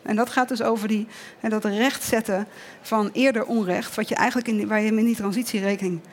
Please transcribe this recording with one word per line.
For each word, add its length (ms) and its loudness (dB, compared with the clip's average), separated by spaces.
En 140 -2
dat 140 2
gaat 180 2
dus 140 -2
over 260 0
die, 180 0
hè, 80 -4
dat 160 0
rechtzetten 840 0
van 300 2
eerder 320 2
onrecht, 500 0
wat 140 -2
je 60 -2
eigenlijk 340 2
in 80 2
die, 100 0
waar 140 2
je 160 2
in 80 4
die 120 2
transitie 440 -2
rekening 400 -2